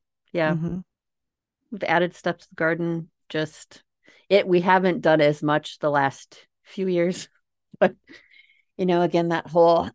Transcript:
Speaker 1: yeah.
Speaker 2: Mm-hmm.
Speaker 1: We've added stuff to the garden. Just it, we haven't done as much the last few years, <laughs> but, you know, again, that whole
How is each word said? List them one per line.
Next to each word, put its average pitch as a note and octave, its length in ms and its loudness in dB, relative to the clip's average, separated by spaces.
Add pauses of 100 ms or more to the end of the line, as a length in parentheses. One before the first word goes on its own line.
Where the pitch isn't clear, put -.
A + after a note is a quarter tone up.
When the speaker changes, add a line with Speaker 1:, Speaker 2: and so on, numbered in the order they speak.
(300)
Speaker 1:
yeah. D#3+ 220 -2
Speaker 2:
Mm-hmm. E3+ 280 -6 (880)
Speaker 1:
We've G3+ 140 -12
added F3 300 0
stuff E3+ 220 -6
to - 140 -20
the - 40 -20
garden. E3 540 -4 (220)
Just - 520 -8 (460)
it, G3 180 2
we F3+ 140 2
haven't F#3 400 2
done D#3 220 4
as D3 200 2
much D3+ 360 -4
the D3+ 120 -4
last - 560 -4 (180)
few F#3+ 220 -8
years, F3 420 -2 (260)
<laughs> - 260 -12
but, - 140 2 (840)
you F#3+ 80 -4
know, F3 160 2
again, E3+ 280 0
that E3 180 -4
whole E3+ 480 4